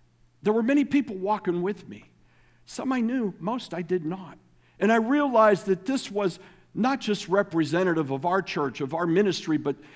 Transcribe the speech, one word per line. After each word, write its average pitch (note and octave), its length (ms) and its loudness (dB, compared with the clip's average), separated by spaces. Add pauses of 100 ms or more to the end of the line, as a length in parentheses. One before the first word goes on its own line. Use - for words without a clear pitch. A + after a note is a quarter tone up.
(440)
There G#3 100 2
were A#3 100 2
many C#4 220 2
people A3+ 320 -2
walking F#3+ 440 -2
with - 260 -6
me. - 220 -18 (560)
Some - 260 -6
I B3+ 80 0
knew, A#3 380 -2
most G#3+ 380 -6
I F3 80 -6
did F3 200 -2
not. E3+ 360 -10 (400)
And G#3 120 4
I A3+ 40 6
realized A3+ 720 4
that F#3 180 0
this C4+ 240 -4
was G3 300 -2 (340)
not B3+ 260 0
just G#3 280 -2
representative D#3+ 800 2
of C3+ 160 -4
our F#3 160 2
church, C#3+ 400 -4
of C#3 140 -4
our E3+ 100 0
ministry, E3 520 2
but D3+ 180 -2 (200)